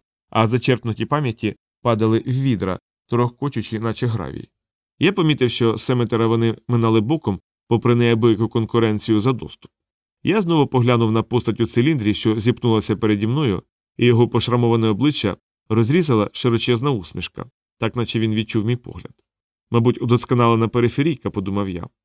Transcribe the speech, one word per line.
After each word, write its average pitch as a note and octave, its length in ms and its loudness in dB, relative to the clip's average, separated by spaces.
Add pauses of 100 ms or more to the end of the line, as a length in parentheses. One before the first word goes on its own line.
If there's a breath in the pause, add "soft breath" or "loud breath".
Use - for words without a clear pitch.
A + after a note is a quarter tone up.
(300)
а A2+ 180 0
зачерпнуті A#2 580 -2
пам'яті C#3+ 500 -4 (260)
падали A2+ 380 2
в C3 220 -2
відра, F#2+ 380 -2 (300)
торохкочучи, A#2+ 680 -4
наче A2+ 280 -4
гравій. F#2+ 420 -8 (500)
Я F#3+ 140 2
помітив, D3+ 380 2
що A2+ 260 0
Семетера A#2 500 0
вони A2+ 300 0 (100)
минали A2+ 340 2
боком, A2 380 -2 (280)
попри A#2+ 280 2
неабияку A#2 520 2
конкуренцію A2 720 0
за B2+ 140 0
доступ. - 380 -12 (520)
Я G#3 180 2
знову E3 260 2
поглянув A#2 440 2
на A2 120 0
постать A#2 360 -2
у A#2 60 0
циліндрі, A#2+ 480 0
що A2 260 -2
зіпнулася A2+ 560 0
переді G#2+ 320 0
мною, B2 360 -2 (340)
і A#2 80 2
його A#2+ 220 6
пошрамоване A#2 600 2
обличчя A2 500 0 (320)
розрізала A2+ 640 2
широчезна A#2+ 580 0
усмішка, - 540 -8 (320)
так A2+ 180 -4
наче A#2 240 -4
він A2 140 0
відчув G#2+ 320 -2
мій A#2+ 100 0
погляд. - 380 -14 (580)
«Мабуть, A#2 300 2
удосконалена A#2 640 2
периферійка», B2 640 -2
подумав G2 400 -4
я. F2 180 -8 (180)